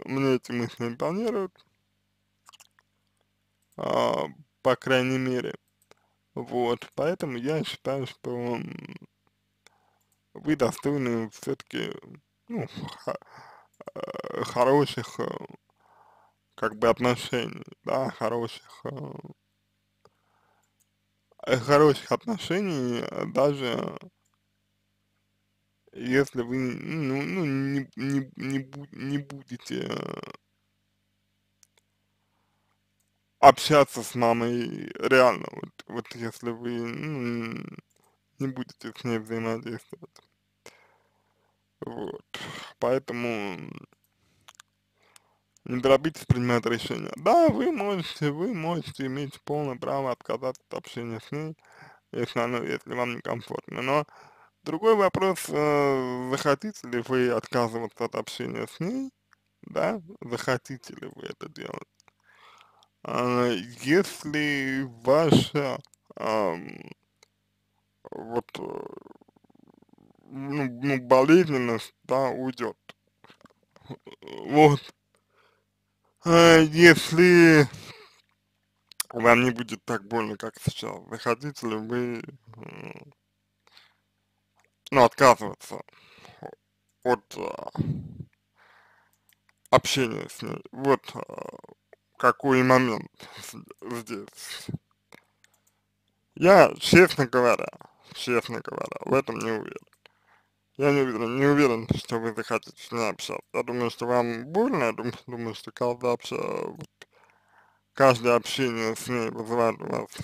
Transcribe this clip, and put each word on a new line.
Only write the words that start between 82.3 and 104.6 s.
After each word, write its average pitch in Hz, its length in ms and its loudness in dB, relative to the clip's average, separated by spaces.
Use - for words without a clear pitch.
м, - 560 -18
ну, 135 140 8
отказываться 107 760 4
от, - 320 0
а, - 340 -10
общения 113 580 0
с - 140 -18
ней? 117 200 -10
Вот, 135 280 2
а, - 420 -14
какой 127 440 4
момент 127 480 4
з-, 113 500 -14
здесь. - 680 -14
Я, 175 420 8
честно 165 480 6
говоря, 123 420 2
честно 120 460 -2
говоря, - 400 -8
в - 140 -2
этом 117 240 0
не 107 140 -4
уверен. - 340 -8
Я 139 140 4
не 143 100 4
уверен, 117 340 -2
не 139 100 4
уверен, 139 400 4
что - 220 -4
вы 113 160 -4
захотите 113 480 -6
с - 100 -16
ней 113 180 -2
общаться. - 320 -8
Я 123 100 -2
думаю, 120 280 -4
что - 160 -8
вам 120 400 0
больно, 196 380 0